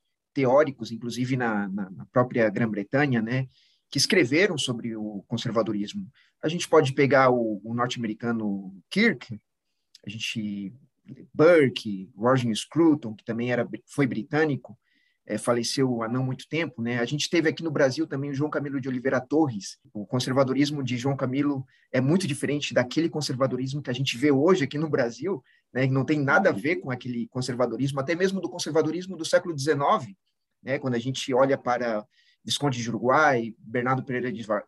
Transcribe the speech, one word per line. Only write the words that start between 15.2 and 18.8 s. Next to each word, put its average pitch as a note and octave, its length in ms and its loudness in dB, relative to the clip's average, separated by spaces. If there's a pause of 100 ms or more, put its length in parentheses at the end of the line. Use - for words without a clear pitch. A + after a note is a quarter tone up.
é, G#2 120 -4
faleceu A#2+ 640 0
há A2 60 -2
não C3 160 -2
muito B2+ 240 -6
tempo, D3+ 340 -4
né? A#2+ 160 -2
A A#2+ 60 0
gente C#3+ 260 -4
teve E3 180 2
aqui D#3 140 -2
no E3 80 -4
Brasil D#3 360 2
também C#3+ 240 -6
o C#3 40 -6
João D3 160 -2
Camilo C#3+ 300 -4